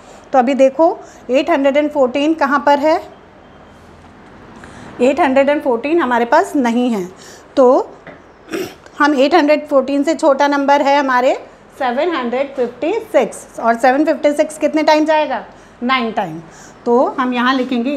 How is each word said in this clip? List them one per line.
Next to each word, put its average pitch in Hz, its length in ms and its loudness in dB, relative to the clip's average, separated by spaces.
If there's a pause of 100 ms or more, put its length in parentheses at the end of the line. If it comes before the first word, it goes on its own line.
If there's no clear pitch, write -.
(320)
तो 277 60 4
अभी 254 160 2
देखो 269 420 2 (340)
एट 277 200 0
हंड्रेड 277 260 0
एंड 302 140 0
फ़ोर्टीन 285 440 0
कहाँ 277 320 0
पर 285 120 4
है? 311 180 2 (2000)
एट 269 200 2
हंड्रेड 277 280 2
एंड 294 140 0
फ़ोर्टीन 285 380 0
हमारे 247 260 0
पास 320 300 2
नहीं 247 340 0
है, 190 160 -4 (500)
तो 277 340 4 (1080)
हम 294 160 2
एट 277 200 2
हंड्रेड 294 340 2
फ़ोर्टीन 277 340 0
से 320 120 0
छोटा 285 340 2
नंबर 277 340 2
है 277 160 2
हमारे 269 360 0 (440)
सेवन 285 360 -2
हंड्रेड 254 420 -4
फिफ्टी 262 360 -4 (200)
सिक्स, - 340 -2 (140)
और 233 160 0
सेवन 269 280 2
फिफ्टी 294 280 0
सिक्स 302 260 -4
कितने 302 240 -2
टाइम 311 220 2
जाएगा? 294 400 -2 (380)
नाइन 247 300 -2
टाइम। 170 280 -6 (460)
तो 240 180 2 (140)
हम 254 160 -2
यहाँ 247 200 0
लिखेंगे 254 420 -2